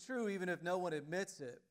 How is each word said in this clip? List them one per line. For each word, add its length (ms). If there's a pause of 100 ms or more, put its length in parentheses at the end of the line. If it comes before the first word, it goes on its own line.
true 240
even 200
if 140
no 160
one 140
admits 480
it. 300